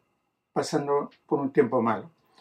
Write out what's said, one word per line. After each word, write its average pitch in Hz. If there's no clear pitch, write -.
pasando 143
por 143
un 135
tiempo 127
malo. 110